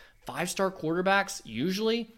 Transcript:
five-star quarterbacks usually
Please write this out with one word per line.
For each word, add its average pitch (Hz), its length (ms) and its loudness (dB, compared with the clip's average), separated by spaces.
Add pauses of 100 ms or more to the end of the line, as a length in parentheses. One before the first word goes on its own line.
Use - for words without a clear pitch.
(240)
five-star 180 460 -2
quarterbacks 190 760 0
usually 202 720 0